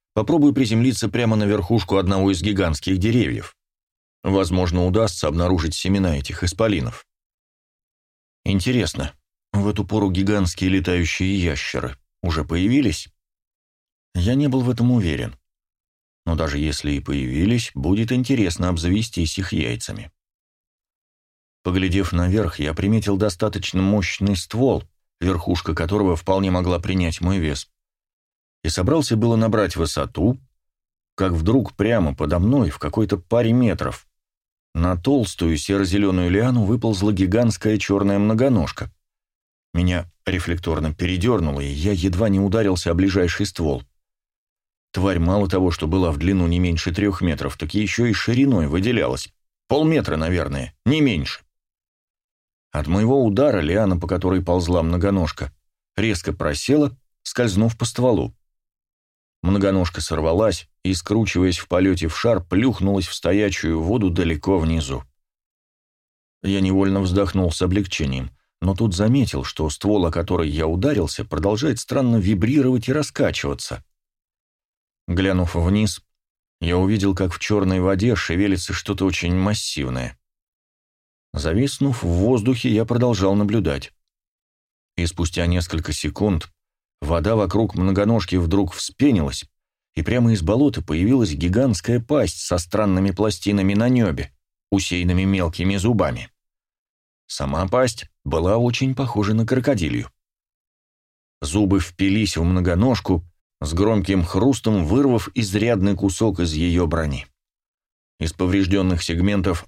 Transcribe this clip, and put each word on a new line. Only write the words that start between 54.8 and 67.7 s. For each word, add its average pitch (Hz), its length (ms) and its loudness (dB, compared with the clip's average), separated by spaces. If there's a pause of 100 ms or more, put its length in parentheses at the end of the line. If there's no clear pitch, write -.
многоножка, 87 720 -2 (420)
резко 98 380 -2
просела, 131 640 0 (240)
скользнув 113 560 0
по 120 80 -4
стволу. 113 500 0 (1080)
Многоножка 95 580 2
сорвалась 82 680 0 (160)
и, 92 100 0
скручиваясь 92 640 0
в - 100 -10
полете 90 400 2
в 80 100 -6
шар, 110 260 0
плюхнулась 98 640 0
в - 60 -10
стоячую 87 680 0
воду 98 280 0
далеко 85 480 0
внизу. 80 460 -2 (1400)
Я 98 180 0
невольно 98 400 2
вздохнул 92 500 0
с - 100 -4
облегчением, 78 720 -2 (300)